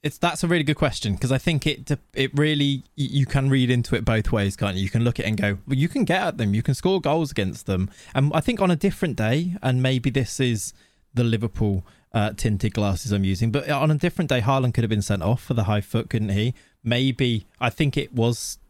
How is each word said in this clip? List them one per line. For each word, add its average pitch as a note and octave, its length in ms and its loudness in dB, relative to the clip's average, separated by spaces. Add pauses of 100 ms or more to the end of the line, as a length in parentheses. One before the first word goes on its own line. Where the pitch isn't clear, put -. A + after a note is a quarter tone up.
It's, D3 160 -6
that's E3+ 260 -2
a F3 60 0
really E3 160 2
good D3 100 2
question, A2+ 420 -2
'cause B2+ 140 -2
I C3+ 60 2
think D3+ 280 -2
it D3 200 -2
de-, C#3+ 120 -2 (160)
it C3+ 240 -2
really, C#3+ 460 0 (140)
y-, C#3 120 -2
you C3+ 160 2
can C3+ 240 0
read C3 200 4
into A#2+ 260 2
it - 80 -2
both A2 300 2
ways, G2 240 0
can't G2+ 180 -2
you? F#2+ 80 -2
You F#2 60 -2
can A2+ 160 0
look A#2+ 160 0
at - 40 -4
it G#2 40 0
and G#2+ 80 0
go, G2+ 280 0
"Well, C3 120 -2
you D3 100 2
can C4 160 0
get F#3 180 0
at - 160 -4
them, G2+ 160 0
you G#2+ 80 2
can D3 120 0
score F#3 260 2
goals D3+ 320 0
against - 360 -4
them." F#2+ 220 0 (240)
And C#3 220 2
I D#3+ 60 4
think A#3 180 -2
on F#3+ 100 4
a F3 60 4
different E3 400 0
day, D3+ 460 0
and B2+ 200 2
maybe C3 280 0
this B2+ 320 -2
is A#2+ 320 -2 (400)
the A#2+ 100 2
Liverpool, A2 600 0 (260)
uh, G#2+ 240 0
tinted G#2+ 380 0
glasses G2+ 400 0
I'm G2 100 2
using, F#2+ 260 0
but C#3 200 -2
on D3 220 2
a D#3 40 4
different E3+ 320 -2
day, B2 140 0
Haaland B2+ 320 2
could A#2 100 2
have A2 60 0
been G#2+ 120 2
sent G2 220 -2
off A2+ 180 0
for - 120 -6
the A2+ 100 0
high G#2+ 180 0
foot, - 280 -4
couldn't G#2+ 200 -2
he? G#2+ 240 0 (300)
Maybe, B2 640 0 (160)
I B2+ 80 0
think D3 260 0
it - 180 -2
was A#2 440 0 (120)